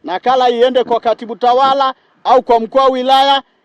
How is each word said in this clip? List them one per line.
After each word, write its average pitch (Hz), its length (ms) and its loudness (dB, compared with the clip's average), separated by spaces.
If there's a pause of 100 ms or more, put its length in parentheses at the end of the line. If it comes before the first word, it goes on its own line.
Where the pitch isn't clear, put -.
nakala 247 460 -2
iende 247 340 0
kwa 233 160 -4
katibu 226 360 -6
tawala 262 580 0 (300)
au 240 200 2
kwa 233 160 0
mkuu 226 180 -4
wa 269 100 2
wilaya, 269 560 0 (220)